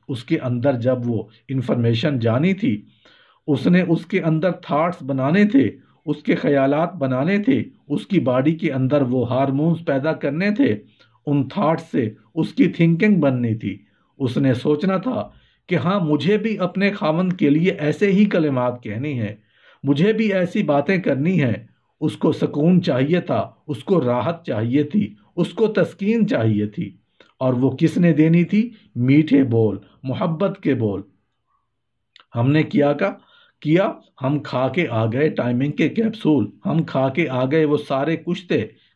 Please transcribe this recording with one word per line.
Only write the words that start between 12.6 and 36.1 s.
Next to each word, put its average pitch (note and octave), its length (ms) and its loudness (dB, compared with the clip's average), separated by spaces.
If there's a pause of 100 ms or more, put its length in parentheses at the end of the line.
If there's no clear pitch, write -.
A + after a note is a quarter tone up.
थिंकिंग E3+ 520 2
बननी B2 340 0
थी। G2+ 240 -8 (400)
उसने C3 360 0
सोचना D3+ 440 -2
था E3+ 320 -6 (380)
कि F3+ 60 0
हाँ, F3 240 0
मुझे D3+ 380 0
भी G#3 200 -4
अपने F#3 340 -2
खावंद E3+ 420 -2
के D3 160 2
लिए E3 220 2
ऐसे D3+ 400 -2
ही G3+ 140 4
कलिमात C3 580 0
कहने B2 300 -6
हैं, G#2+ 300 -6 (420)
मुझे D3+ 280 2
भी G#3 180 0
ऐसी F#3 320 0
बातें D3+ 380 0
करनी F3+ 360 0
हैं। A#2+ 320 -2 (320)
उसको D#3 300 0
सुकून D#3 480 2
चाहिए D3 420 0
था, - 460 -4
उसको E3+ 320 -2
राहत B2 480 -2
चाहिए A#2+ 360 0
थी, - 340 -4 (200)
उसको G#3 300 0
तस्कीन G#3 580 0
चाहिए A2+ 420 0
थी। - 320 -10 (420)
और C3 140 0
वो B2+ 140 2
किसने E3 440 2
देनी D#3+ 300 4
थी? G#3+ 280 0 (260)
मीठे D3+ 460 4
बोल, A2+ 380 0 (240)
मोहब्बत E3+ 580 -4
के D3 100 0
बोल। G#2 300 -2 (1300)
हमने C#3 300 2
किया C#3+ 300 2
का, F#3+ 160 -2 (520)
किया, F3 400 0 (200)
हम C#3 180 0
खा C3 280 -2
के D#3+ 180 -2
आ A2+ 200 -2
गए C3 240 0
टाइमिंग B2 440 -2
के D#3 160 0
कैप्सूल, D3+ 600 0 (140)